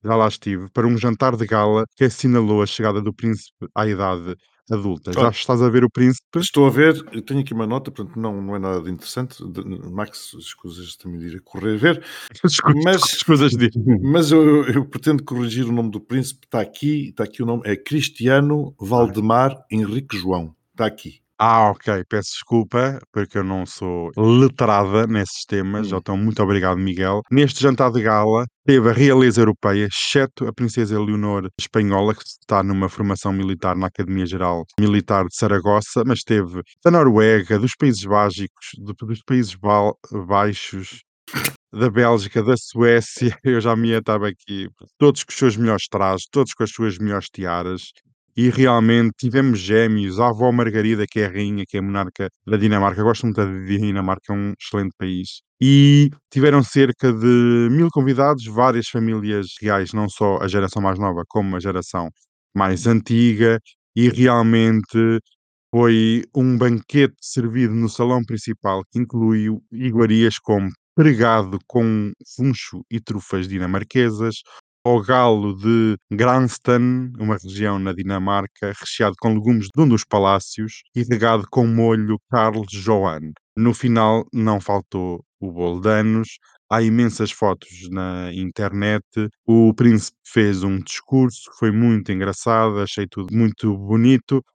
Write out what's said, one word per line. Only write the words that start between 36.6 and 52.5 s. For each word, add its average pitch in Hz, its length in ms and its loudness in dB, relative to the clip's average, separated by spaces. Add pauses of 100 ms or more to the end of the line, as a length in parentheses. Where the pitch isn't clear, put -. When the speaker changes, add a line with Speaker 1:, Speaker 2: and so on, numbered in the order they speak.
Speaker 1:
da 175 80 4
Noruega, 110 680 4
dos 120 180 -2
Países 110 280 0
Bágicos, 101 600 -2 (100)
do, 101 160 -14 (120)
dos 110 160 -8
Países 117 340 -2
Bal-, 104 420 0 (280)
Baixos, 98 760 -4 (720)
da 117 160 0
Bélgica, 113 520 2
da 120 140 2
Suécia, 117 840 0
<laughs> - 40 -20
eu 127 160 0
já 113 160 0
me 117 180 0
atava 107 360 -2
aqui, 95 400 -12 (280)
todos 143 280 4
com - 80 -16
os - 40 -12
seus 120 200 2
melhores 113 320 -2
trajes, 95 420 -2
todos 135 220 0
com - 100 -4
as 104 80 -4
suas 107 260 -6
melhores 101 300 -6
tiaras. 90 640 -8 (460)
E 120 120 4
realmente 117 680 4
tivemos 127 420 0
gêmeos, 104 600 0
a 120 80 2
avó 120 240 0
Margarida, 110 580 0
que 110 120 -4
é 104 40 0
a 95 40 -4
rainha, 101 360 -6
que - 120 -10
é - 20 -2
a - 20 -4
monarca 98 460 -6 (180)
da 104 120 0